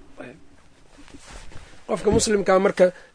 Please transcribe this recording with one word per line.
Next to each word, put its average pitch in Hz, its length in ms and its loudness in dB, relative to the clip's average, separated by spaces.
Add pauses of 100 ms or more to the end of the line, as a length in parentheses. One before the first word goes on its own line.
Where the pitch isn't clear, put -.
(200)
Ayb. 127 180 -18 (1500)
Qofka 214 260 -4
muslimkaa 202 480 2
marka 190 260 4 (300)